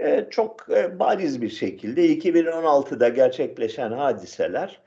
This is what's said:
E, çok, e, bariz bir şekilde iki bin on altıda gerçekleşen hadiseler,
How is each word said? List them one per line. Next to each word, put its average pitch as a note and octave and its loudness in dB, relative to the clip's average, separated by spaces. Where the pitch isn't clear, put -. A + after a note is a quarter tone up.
E, G#3+ 0
çok, - -4
e, G3 0
bariz D3+ 0
bir A2 -4
şekilde B2 0
iki D#3+ 0
bin E3 4
on E3 -2
altıda C#3 4
gerçekleşen B2+ 0
hadiseler, A#2 -4